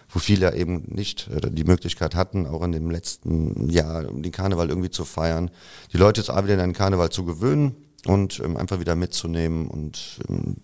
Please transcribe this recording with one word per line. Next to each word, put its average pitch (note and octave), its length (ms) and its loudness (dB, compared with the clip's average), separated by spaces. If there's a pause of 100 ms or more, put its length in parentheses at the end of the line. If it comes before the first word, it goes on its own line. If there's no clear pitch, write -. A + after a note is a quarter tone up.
wo - 100 -2
viele F#2 380 4
eben F2 320 -2
nicht, - 400 -8
äh, - 220 -2
die D#2+ 140 -2
Möglichkeit F2 500 2
hatten, F#2 320 0
auch D#2+ 160 -4
in F2 100 0
dem D#2+ 180 -2
letzten D#2+ 800 -2
Jahr D#2+ 360 0
den D2+ 280 -6
Karneval F#2 360 0
irgendwie F2+ 220 -2
zu F2 140 -6
feiern, E2 460 -2 (420)
die - 60 0
Leute G#2+ 220 8
jetzt - 100 -2
auch G2 140 2
wieder G2+ 100 2
in F#2 60 2
den F2+ 120 2
Karneval F#2+ 380 2
zu F#2 140 -4
gewöhnen B2+ 500 0 (320)
und, G2 380 2
ähm, E2 120 -2
einfach F#2 240 -2
wieder E2+ 140 0
mitzunehmen E2 720 -2
und, - 600 -10
ähm, - 360 -2